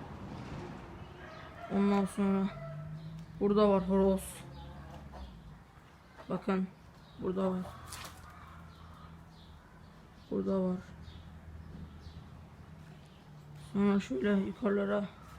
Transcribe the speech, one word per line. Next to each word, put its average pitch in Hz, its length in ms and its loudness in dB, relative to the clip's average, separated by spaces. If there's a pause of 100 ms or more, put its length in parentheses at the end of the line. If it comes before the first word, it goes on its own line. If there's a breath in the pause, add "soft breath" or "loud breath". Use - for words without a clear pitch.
(1700)
Ondan 202 320 6
sonra 196 420 4 (920)
burada 202 280 8
var 196 140 8
horoz. 190 640 4 (1800)
Bakın 190 400 2 (500)
burada 185 320 2
var. 185 160 0 (2750)
Burada 196 320 2
var. 185 140 4 (3000)
Sonra 202 280 6
şöyle 254 300 0
yukarılara 202 800 2 (300)